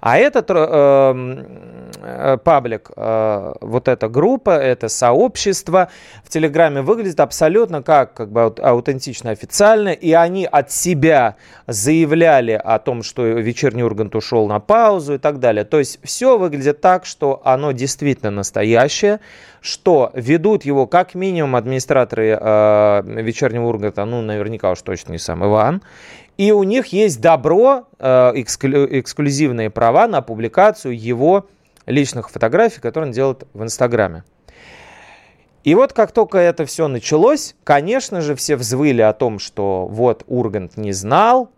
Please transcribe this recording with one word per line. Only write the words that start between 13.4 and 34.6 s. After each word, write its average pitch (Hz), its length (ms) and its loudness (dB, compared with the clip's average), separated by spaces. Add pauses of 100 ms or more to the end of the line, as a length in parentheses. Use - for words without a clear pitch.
Ургант" 107 320 -4
ушел 110 320 -2
на 104 140 -2
паузу 202 540 2
и 139 40 -6
так 147 220 -2
далее. 110 240 0
То 156 160 0
есть 135 240 -6
все 254 340 2
выглядит 147 420 -2
так, 185 240 2
что 135 400 -4
оно 135 280 2
действительно 131 580 -4
настоящее, 113 880 0 (420)
что 143 540 0
ведут 160 520 0
его 139 200 0
как 175 280 0
минимум 175 420 -2
администраторы, 120 840 0
э, 107 640 2 (200)
"Вечернего 117 460 -4
Урганта", 104 360 -4
ну, 117 160 -6
наверняка 101 520 -4
уж 87 100 -8
точно 87 300 -10
не 85 60 -10
сам 85 240 -8
Иван, 107 380 0 (560)
и 202 160 2
у 208 120 4
них 220 240 -2
есть 180 340 0
добро, 175 640 2 (120)
э, 127 360 4
эксклю-, 135 680 -2
эксклюзивные 135 680 -2
права 120 360 4
на 180 140 0
публикацию 123 760 0
его 127 480 0 (400)
личных 127 420 -2
фотографий, 185 540 0
которые 151 260 -6
он 120 40 -10
делает 131 420 -4
в 104 80 -12
Инстаграме. 110 600 -2 (1400)